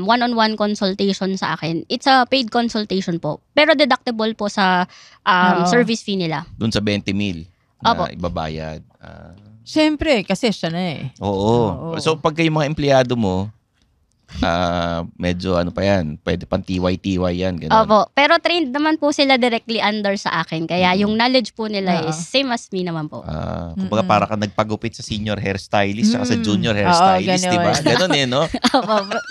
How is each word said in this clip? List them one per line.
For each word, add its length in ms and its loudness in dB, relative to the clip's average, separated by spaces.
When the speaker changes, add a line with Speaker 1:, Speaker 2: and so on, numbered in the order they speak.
Speaker 1:
one-on-one 520 2
consultation 800 -2
sa 160 -4
akin, 340 -4
it's 180 -6
a 200 6
paid 240 0
consultation 680 -2
po. 340 -6
Pero 200 6
deductible 600 2
po 160 -4
sa, 400 2
um, 380 4
Speaker 2:
Oo. 100 2
Speaker 1:
service 320 2
fee 180 -4
nila. 380 -4
Speaker 3:
Dun 160 -2
sa 80 0
twenty 320 0
mil 320 -4
na 140 2
Speaker 1:
Opo. 180 -2
Speaker 3:
ibabayad. 720 -6
Ah. 400 -20
Speaker 2:
Siyempre, 600 0
kasi 240 -2
siya 200 -2
na 140 -4
eh. 380 -6
Speaker 3:
Oo. 720 0
Speaker 2:
Oo. 80 -6
Speaker 3:
So, 160 0
pagka 240 -2
yung 160 2
mga 160 0
empleyado 420 2
mo, 380 0
ah, 640 0
medyo 400 -2
ano 140 0
pa 160 -4
yan, 340 0
pwede 300 -4
pang 100 -2
T 220 -4
Y 160 0
T 240 -2
Y 160 0
yan, 220 -2
ganun. 260 2
Speaker 1:
Opo. 260 2
Pero 300 4
trained 320 -2
naman 240 0
po 160 0
sila 240 2
directly 420 -2
under 380 0
sa 240 -4
akin. 240 -4
Kaya 240 0
Speaker 3:
Mm-mm. 160 2
Speaker 1:
yung 100 0
knowledge 380 2
po 160 -6
nila 320 -2
Speaker 2:
Oo. 80 -4
Speaker 1:
is 100 -4
same 300 -2
as 240 -4
me 80 -2
naman 260 -4
po. 160 -12
Speaker 3:
Ah, 540 -6
kumbaga 240 -2
Speaker 2:
Mm-mm. 80 0
Speaker 3:
para 160 4
ka 100 -2
nagpagupit 640 -4
sa 80 -14
senior 320 -4
hairstylist 800 0
tsaka 80 -4
sa 80 -2
Speaker 2:
Mm. 100 0
Speaker 3:
junior 300 0
Speaker 2:
Oo, 80 0
Speaker 3:
hairstylist, 640 2
di 160 0
ba? 100 2
Speaker 2:
ganun. 140 0
Speaker 3:
Ganun 300 2
eh, 120 2
no? 160 0
Speaker 1:
<laughs> 180 2
Opo. 160 0